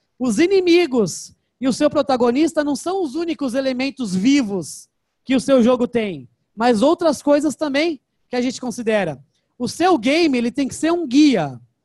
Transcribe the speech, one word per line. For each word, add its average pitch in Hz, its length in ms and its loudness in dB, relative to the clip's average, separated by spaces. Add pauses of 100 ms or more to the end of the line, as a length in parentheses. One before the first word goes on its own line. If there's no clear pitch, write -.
(180)
Os 240 200 -2
inimigos 339 960 2 (260)
e 247 60 -2
o 262 60 2
seu 294 160 2
protagonista 277 760 0
não 285 140 -2
são 381 260 -4
os 262 120 -6
únicos 302 400 -4
elementos 262 600 -4
vivos 202 760 0 (360)
que 262 100 0
o 254 60 2
seu 269 220 4
jogo 247 260 2
tem, 190 400 -6 (260)
mas 220 280 2
outras 320 400 2
coisas 285 340 0
também 302 440 -2 (280)
que 247 80 -8
a 247 40 -2
gente 247 200 -4
considera. 214 640 -4 (360)
O 240 100 -4
seu 339 300 2
game, 277 380 2
ele 233 140 -2
tem 277 160 -2
que - 80 -8
ser 320 180 -2
um 349 140 -2
guia, 226 540 2 (240)